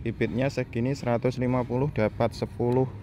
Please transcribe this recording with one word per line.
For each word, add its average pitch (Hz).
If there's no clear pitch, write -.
Bibitnya 117
segini, 127
seratus 123
lima 127
puluh 127
dapat 113
sepuluh. 123